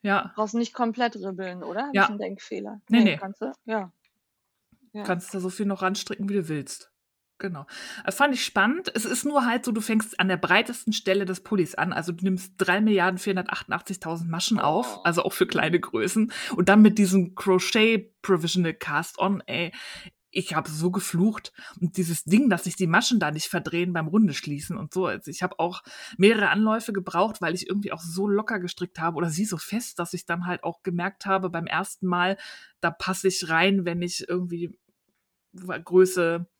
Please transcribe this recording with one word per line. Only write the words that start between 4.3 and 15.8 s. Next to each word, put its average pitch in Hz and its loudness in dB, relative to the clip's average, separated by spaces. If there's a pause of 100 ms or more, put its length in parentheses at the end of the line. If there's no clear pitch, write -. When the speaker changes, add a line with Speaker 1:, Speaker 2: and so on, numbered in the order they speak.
Speaker 2:
Ja. 208 -10
Speaker 1:
Kannst 180 -4
du 190 -4
so 180 -4
viel 202 -4
noch 196 -2
ranstricken, 196 -4
wie 202 -2
du 180 0
willst. 151 -8 (520)
Genau. 170 -8 (380)
Das 196 -4
fand 285 4
ich 247 -4
spannend. 247 0
Es 220 -2
ist 247 -2
nur 285 2
halt 240 0
so, 240 -2
du 214 0
fängst 220 0
an 190 2
der 185 2
breitesten 214 2
Stelle 196 2
des 185 -4
Pullis 185 0
an. 170 -2
Also 170 -4
du 170 -6
nimmst 185 -2
drei 190 2
Milliarden 190 4
vierhundertachtundachtzigtausend 170 -4
Maschen 175 0
auf, 202 0
Speaker 2:
Oh. - -18
Speaker 1:
also 170 2
auch - 0
für - 2
kleine 165 2